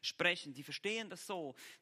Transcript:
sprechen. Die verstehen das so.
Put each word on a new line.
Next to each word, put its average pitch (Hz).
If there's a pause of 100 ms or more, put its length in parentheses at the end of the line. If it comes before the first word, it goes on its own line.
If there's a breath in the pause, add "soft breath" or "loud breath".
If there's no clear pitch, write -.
sprechen. 170
Die 143
verstehen 208
das 180
so. 160 (260 loud breath)